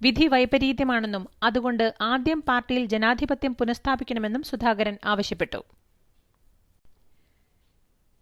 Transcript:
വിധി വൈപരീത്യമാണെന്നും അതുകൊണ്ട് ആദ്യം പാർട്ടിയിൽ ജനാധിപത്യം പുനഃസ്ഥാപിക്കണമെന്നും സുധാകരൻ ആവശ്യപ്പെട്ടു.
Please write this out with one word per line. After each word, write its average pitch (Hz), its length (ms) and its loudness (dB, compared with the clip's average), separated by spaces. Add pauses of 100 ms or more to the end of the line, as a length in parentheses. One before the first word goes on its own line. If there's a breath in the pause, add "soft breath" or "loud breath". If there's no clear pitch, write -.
വിധി 254 260 4
വൈപരീത്യമാണെന്നും 254 1000 2 (160)
അതുകൊണ്ട് 226 580 0
ആദ്യം 254 400 0
പാർട്ടിയിൽ 247 440 0
ജനാധിപത്യം 240 720 0
പുനഃസ്ഥാപിക്കണമെന്നും 240 880 -2
സുധാകരൻ 208 640 -2
ആവശ്യപ്പെട്ടു. 196 600 -2 (2500)